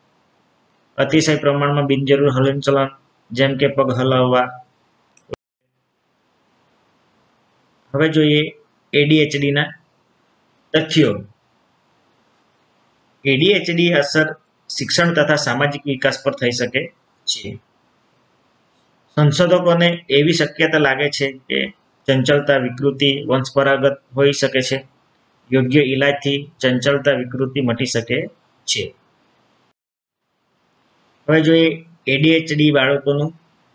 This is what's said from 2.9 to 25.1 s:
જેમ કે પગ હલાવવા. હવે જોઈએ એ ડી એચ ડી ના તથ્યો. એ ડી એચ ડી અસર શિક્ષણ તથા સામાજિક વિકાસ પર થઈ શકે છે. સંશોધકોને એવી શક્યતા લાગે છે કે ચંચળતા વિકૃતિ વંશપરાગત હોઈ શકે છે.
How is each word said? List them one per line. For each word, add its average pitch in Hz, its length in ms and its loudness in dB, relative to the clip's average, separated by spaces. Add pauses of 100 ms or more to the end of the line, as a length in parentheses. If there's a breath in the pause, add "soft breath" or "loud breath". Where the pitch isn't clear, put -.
જેમ 131 260 0
કે 139 120 2
પગ 131 240 -2
હલાવવા. 127 720 0 (3250)
હવે 156 140 2
જોઈએ 151 340 2 (500)
એ 147 120 2
ડી 156 140 4
એચ 147 220 0
ડી 143 100 0
ના 147 140 0 (1080)
તથ્યો. 139 500 0 (2000)
એ 135 120 0
ડી 160 100 0
એચ 170 240 0
ડી 170 220 0
અસર 151 420 0 (440)
શિક્ષણ 170 360 0
તથા 156 200 2
સામાજિક 143 520 -2
વિકાસ 135 380 -4
પર 139 80 -2
થઈ 123 180 -4
શકે 123 420 -6 (340)
છે. - 340 -10 (1500)
સંશોધકોને 170 960 2
એવી 147 220 4
શક્યતા 156 460 0
લાગે 143 320 0
છે 139 220 -4
કે 131 420 -6 (320)
ચંચળતા 143 500 2
વિકૃતિ 135 680 -2
વંશપરાગત 135 800 0 (140)
હોઈ 143 160 2
શકે 135 280 -2
છે. 135 280 -6 (640)